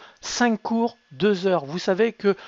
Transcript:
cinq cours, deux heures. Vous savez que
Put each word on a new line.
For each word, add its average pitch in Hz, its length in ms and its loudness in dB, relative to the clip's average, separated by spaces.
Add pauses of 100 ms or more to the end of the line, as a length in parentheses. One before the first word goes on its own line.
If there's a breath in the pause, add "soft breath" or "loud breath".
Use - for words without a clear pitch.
(200 loud breath)
cinq 233 420 -2
cours, 226 340 -2 (160)
deux 185 340 0
heures. 175 180 2
Vous 147 140 -8
savez 208 340 0
que 196 240 0 (120 loud breath)